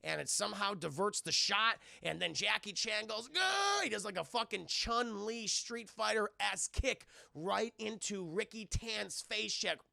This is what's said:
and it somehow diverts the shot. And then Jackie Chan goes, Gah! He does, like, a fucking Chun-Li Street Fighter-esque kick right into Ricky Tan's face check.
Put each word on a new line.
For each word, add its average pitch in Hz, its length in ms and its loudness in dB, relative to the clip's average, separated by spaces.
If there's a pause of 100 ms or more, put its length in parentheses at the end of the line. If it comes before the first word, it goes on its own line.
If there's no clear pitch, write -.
and 156 180 -2
it 143 80 -8
somehow 202 440 0
diverts 170 480 -2
the 165 100 -4
shot. 208 460 4 (260)
And 165 180 -2
then 175 120 0
Jackie 208 400 0
Chan 214 340 -2
goes, 220 200 -6
Gah! 381 560 4
He 302 60 2
does, 208 160 -2
like, 202 120 -4
a 170 60 0
fucking 220 440 -2
Chun-Li 226 800 0
Street 226 420 -2
Fighter-esque 208 840 0
kick - 320 0 (280)
right 196 460 0
into 208 460 -4
Ricky 208 400 -4
Tan's 214 560 -4
face 214 320 -2
check. 175 260 0 (140)